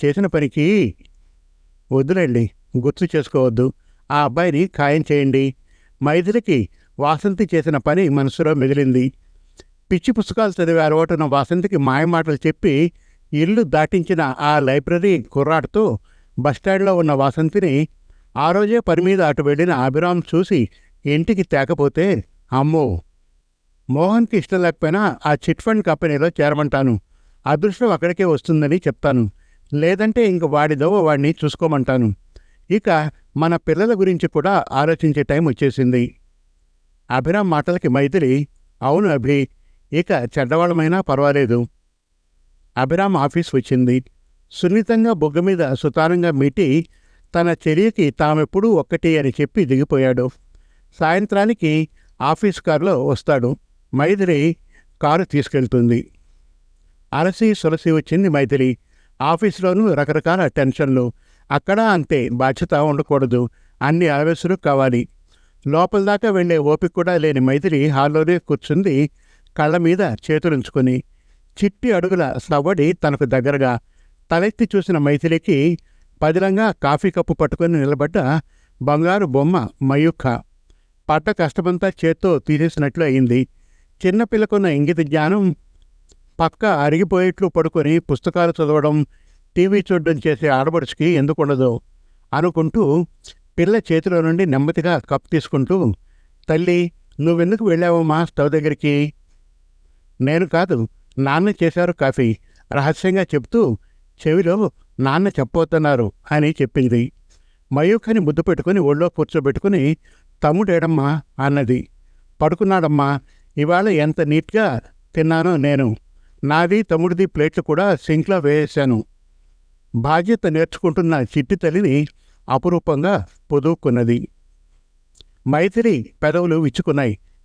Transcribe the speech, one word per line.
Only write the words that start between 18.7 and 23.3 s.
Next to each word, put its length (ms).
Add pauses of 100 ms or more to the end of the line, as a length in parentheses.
పని 220
మీద 200
అటు 200
వెళ్ళిన 300
అభిరామ్ 500 (120)
చూసి 340 (380)
ఇంటికి 360
తేకపోతే, 840 (280)
అమ్మో! 500 (880)